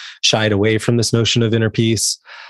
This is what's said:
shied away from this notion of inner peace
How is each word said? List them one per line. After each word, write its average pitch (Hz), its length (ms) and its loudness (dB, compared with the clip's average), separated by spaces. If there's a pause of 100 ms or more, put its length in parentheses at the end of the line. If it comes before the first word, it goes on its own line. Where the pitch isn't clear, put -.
(220)
shied 107 300 2
away 107 260 2
from 120 180 0
this 113 160 0
notion 117 300 2
of 110 100 0
inner 113 180 0
peace 113 480 -2 (320)